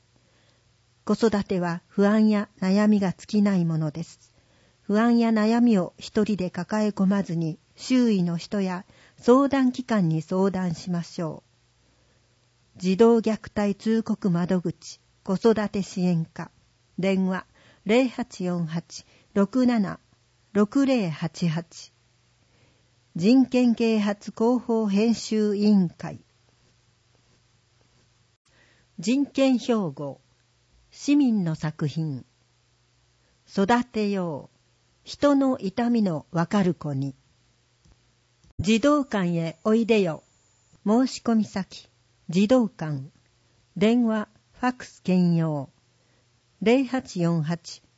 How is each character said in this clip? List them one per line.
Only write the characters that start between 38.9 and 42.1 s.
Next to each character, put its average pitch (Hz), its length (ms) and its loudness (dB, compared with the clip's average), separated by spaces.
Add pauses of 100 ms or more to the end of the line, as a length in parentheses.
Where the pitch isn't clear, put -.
館 175 300 -2
へ 165 280 -6
お 214 120 2
い 233 100 0
で 214 160 2
よ。 160 220 -4 (600)
申 233 200 2
し - 180 -8
込 233 120 0
み 214 100 0
先、 - 420 -10 (400)